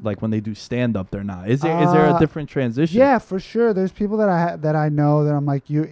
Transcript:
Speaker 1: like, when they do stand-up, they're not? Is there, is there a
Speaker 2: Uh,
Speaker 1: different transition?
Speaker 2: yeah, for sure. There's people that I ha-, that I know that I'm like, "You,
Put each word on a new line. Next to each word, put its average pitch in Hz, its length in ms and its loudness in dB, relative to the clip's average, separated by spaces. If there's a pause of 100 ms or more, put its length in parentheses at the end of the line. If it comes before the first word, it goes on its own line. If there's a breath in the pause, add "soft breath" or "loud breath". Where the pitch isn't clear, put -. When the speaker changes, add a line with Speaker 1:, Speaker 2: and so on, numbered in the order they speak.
Speaker 1:
like, 107 200 -6
when 110 100 -2
they 107 100 -2
do 107 120 -8
stand-up, 113 580 -4
they're 98 120 -8
not? 95 260 -8
Is 135 120 2
there, 170 220 0
is - 100 4
there 156 140 6
a - 80 4
Speaker 2:
Uh, 170 40 0
Speaker 1:
different 156 300 -2
transition? 143 480 -2
Speaker 2:
yeah, 262 220 6
for 190 200 -8
sure. 226 340 0
There's 185 200 -2
people 208 240 -4
that 214 100 2
I 175 140 2
ha-, 170 160 -2
that 156 180 0
I 151 140 0
know 147 340 2
that 147 100 0
I'm 143 120 -2
like, 139 240 -4
"You, 151 220 -2